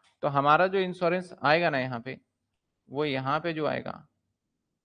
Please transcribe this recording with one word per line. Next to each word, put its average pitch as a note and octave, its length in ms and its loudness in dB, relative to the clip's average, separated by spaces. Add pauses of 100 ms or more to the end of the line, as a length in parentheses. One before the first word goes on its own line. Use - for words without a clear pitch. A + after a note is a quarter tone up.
(240)
तो D3 60 0
हमारा D3 380 4
जो F#3+ 120 0
इंश्योरेंस F3+ 540 -2 (100)
आएगा E3 260 4
ना C#3+ 100 -2
यहाँ B2+ 220 -4
पे, B2+ 160 -12 (720)
वो C#3 160 -4
यहाँ C3+ 340 -2
पे E3 140 -4
जो D#3 140 -2
आएगा - 380 -6 (800)